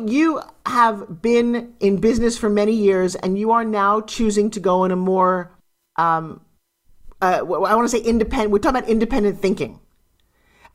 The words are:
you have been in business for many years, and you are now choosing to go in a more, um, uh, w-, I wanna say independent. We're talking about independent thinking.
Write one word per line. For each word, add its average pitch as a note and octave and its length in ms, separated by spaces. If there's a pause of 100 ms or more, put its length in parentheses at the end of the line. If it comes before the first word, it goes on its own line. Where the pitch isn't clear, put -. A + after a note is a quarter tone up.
you D4+ 320 (240)
have A3+ 560
been A#3+ 600
in G3 160
business A3+ 400
for G#3+ 120
many G#3 240
years, F#3 420
and F#3+ 220
you A3 140
are A#3 140
now G#3 360
choosing G#3+ 500
to G3+ 80
go F#3 260
in F#3 60
a F#3 40
more, F#3 560 (460)
um, D#3+ 440 (800)
uh, F#3 180
w-, E3+ 260
I G#3 100
wanna A#3 140
say A#3 100
independent. A3 520
We're G3+ 80
talking C4+ 180
about A#3+ 120
independent G#3 520
thinking. F#3 400 (920)